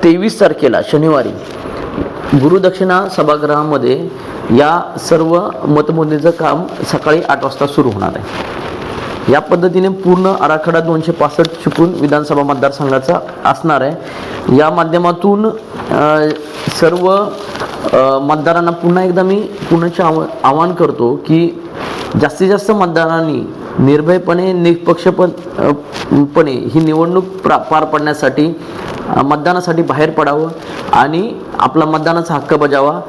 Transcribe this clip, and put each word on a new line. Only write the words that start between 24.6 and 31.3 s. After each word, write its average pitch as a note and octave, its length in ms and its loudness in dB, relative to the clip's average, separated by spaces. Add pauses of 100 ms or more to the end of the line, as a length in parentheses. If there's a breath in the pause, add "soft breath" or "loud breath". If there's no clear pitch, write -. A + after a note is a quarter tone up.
अ, C#3 100 2 (640)
पणे D#3 160 4
ही A#2+ 280 0
निवडणूक E3 440 2
प्रा-, D3+ 340 -2
पार D#3 260 2
पाडण्यासाठी, D3+ 760 0 (500 loud breath)
अ, B2+ 120 0
मतदानासाठी E3 600 0
बाहेर D3+ 280 2
पडावं D#3 400 0 (440 loud breath)
आणि E3 400 0 (260)